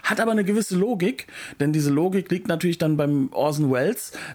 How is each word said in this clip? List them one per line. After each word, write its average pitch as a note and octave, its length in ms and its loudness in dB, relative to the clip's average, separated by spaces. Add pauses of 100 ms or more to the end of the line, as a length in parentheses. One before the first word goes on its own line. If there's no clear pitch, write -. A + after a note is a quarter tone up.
hat - 160 0
aber A3+ 140 2
eine G#3+ 100 2
gewisse G#3 340 0
Logik, G#3 520 0 (320)
denn D3 120 2
diese D3 180 2
Logik F3+ 420 0
liegt F3+ 160 -2
natürlich E3+ 300 0
dann D#3 180 2
beim C#3+ 340 0
Orson D3 400 0
Welles, C#3 420 0 (220)